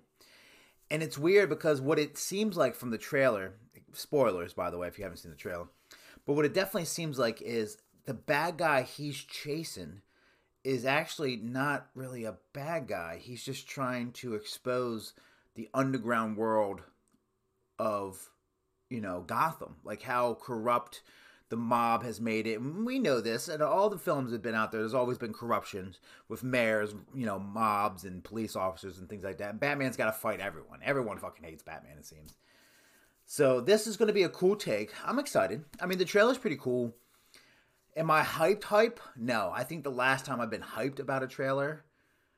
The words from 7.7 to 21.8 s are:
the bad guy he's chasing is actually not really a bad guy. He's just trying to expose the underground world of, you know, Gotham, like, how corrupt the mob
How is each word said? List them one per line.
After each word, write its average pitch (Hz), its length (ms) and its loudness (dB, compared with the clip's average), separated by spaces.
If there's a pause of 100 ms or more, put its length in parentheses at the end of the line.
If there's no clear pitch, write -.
the 135 80 -4
bad 151 440 0
guy 151 240 4
he's 143 360 -6
chasing 104 840 -8 (640)
is 131 220 0
actually 139 520 0
not 131 580 -2
really 127 300 -8
a 107 120 -6 (160)
bad 143 340 -6
guy. 87 340 -6
He's 120 220 -14
just 131 240 -8
trying 123 460 -4
to 120 220 -8
expose 120 800 -4 (420)
the 113 180 -12
underground 117 640 0
world 107 440 2 (1000)
of, 101 500 -2 (600)
you 120 120 -6
know, 90 240 -4
Gotham, 139 580 -2
like, 104 180 -8
how 123 320 0
corrupt 120 680 -2 (480)
the 113 80 -4
mob 117 460 2